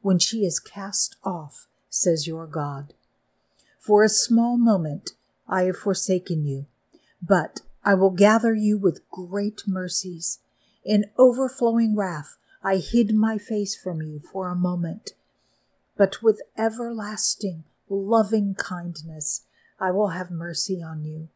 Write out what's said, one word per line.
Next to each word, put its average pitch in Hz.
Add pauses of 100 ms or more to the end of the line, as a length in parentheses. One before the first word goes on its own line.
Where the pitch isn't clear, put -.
when 190
she 220
is 165
cast -
off, 170 (220)
says 165
your 160
God. 143 (880)
For 208
a 214
small 233
moment 196 (360)
I 185
have 185
forsaken 185
you, 139 (560)
but 165 (240)
I 202
will 190
gather 214
you 208
with 190
great 196
mercies. 180 (440)
In 214 (120)
overflowing 233
wrath, 175 (260)
I 196
hid 220
my 214
face 208
from 165
you 151
for 185
a 180
moment. 175 (840)
But 196
with 220 (160)
everlasting, 214 (240)
loving 202
kindness, 165 (380)
I 190
will 196
have 175
mercy 175
on 160
you 156